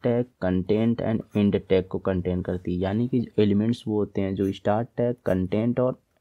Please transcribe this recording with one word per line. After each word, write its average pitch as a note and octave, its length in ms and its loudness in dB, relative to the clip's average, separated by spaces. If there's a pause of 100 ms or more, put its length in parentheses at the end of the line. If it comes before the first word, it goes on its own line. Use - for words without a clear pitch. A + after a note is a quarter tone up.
tag, A#2+ 200 0 (180)
content G#2 640 0
and A2+ 180 -2 (140)
end G2+ 220 4 (120)
tag F#2 160 2
को F#2 140 -6
कंटेन F2+ 400 -2
करती F2+ 320 -4
है। F2+ 80 -2
यानी G#2 260 -2
कि B2 180 0 (140)
एलिमेंट्स G#2+ 480 2
वो G#2+ 120 0
होते G2 220 -2
हैं F#2+ 140 -2
जो G2 160 0
स्टार्ट G#2 360 -2 (100)
टैग, A#2+ 180 0 (100)
कंटेंट G#2 540 0
और B2+ 200 0 (220)